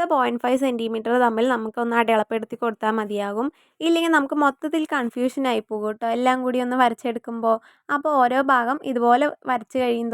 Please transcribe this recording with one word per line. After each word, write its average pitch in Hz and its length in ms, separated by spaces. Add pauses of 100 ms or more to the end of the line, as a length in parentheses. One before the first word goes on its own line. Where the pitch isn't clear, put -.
പോയിന്റ് 240 320
ഫൈവ് 254 220
സെൻറ്റിമീറ്റർ 226 500 (100)
തമ്മിൽ 226 300
നമുക്കൊന്ന് 233 480
അടയാളപ്പെടുത്തി 226 640
കൊടുത്താൽ 220 340
മതിയാകും. 208 500 (380)
ഇല്ലെങ്കിൽ 330 320
നമുക്ക് 285 260
മൊത്തത്തിൽ 302 480
കൺഫ്യൂഷൻ 262 600
ആയി 220 180
പോകും 214 260
ട്ടോ, 233 100 (120)
എല്ലാം 254 260
കൂടി 254 220
ഒന്ന് 247 180
വരച്ചെടുക്കുമ്പോൾ. 233 760 (380)
അപ്പോൾ 294 160 (100)
ഓരോ 247 180 (120)
ഭാഗം 254 280 (120)
ഇതുപോലെ 240 360 (240)
വരച്ച് 240 320
കഴിയും 233 300